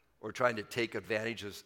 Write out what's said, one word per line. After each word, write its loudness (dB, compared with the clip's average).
or -6
trying 4
to -2
take 0
advantage -2
of -10